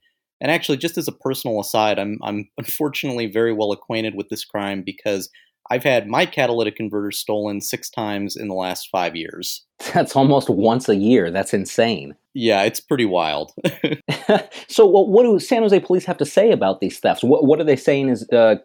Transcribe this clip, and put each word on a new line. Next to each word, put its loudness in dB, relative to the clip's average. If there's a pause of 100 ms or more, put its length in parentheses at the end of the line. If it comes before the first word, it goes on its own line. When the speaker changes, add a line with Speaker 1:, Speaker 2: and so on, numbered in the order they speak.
(420)
Speaker 1:
And 0
actually, 0
just -6
as -4
a -8
personal -4
aside, 0
I'm, -6
I'm -8
<laughs> -16
unfortunately -6
very 0
well -2
acquainted -6
with -8
this -10
crime -6
because -6 (420)
I've -2
had 2
my 0
catalytic -2
converter -6
stolen -4
six -8
times -6
in -10
the -6
last -6
five -2
years. -10 (140)
Speaker 2:
<laughs> -10
That's 0
almost 4
once 2
a 4
year. 4
That's -4
insane. -2 (200)
Speaker 1:
Yeah, 2
it's -2
pretty -2
wild. -2
<laughs> -18 (640)
Speaker 2:
<laughs> 4 (260)
So 6
what, 6
what 6
do 4
San 0
Jose 4
police 0
have -4
to 0
say 4
about 0
these -6
thefts? 0
What, 4
what 4
are 0
they 4
saying 0
is, -2
uh, 6